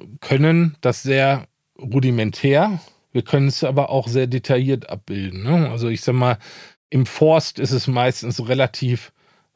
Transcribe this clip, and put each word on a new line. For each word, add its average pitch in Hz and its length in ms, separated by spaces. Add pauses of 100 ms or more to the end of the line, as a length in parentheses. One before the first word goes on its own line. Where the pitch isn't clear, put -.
(220)
können 160 600
das - 200
sehr 135 460 (280)
rudimentär, 135 1040 (320)
wir 120 120
können 139 240
es 139 160
aber 135 260
auch 135 180
sehr 127 200
detailliert 131 640
abbilden, 95 500
ne? 143 300
Also 117 180
ich 110 120
sag 127 120
mal, 123 240 (540)
im 131 160
Forst 156 500
ist 120 140
es 123 160
meistens 120 600
relativ 127 640 (440)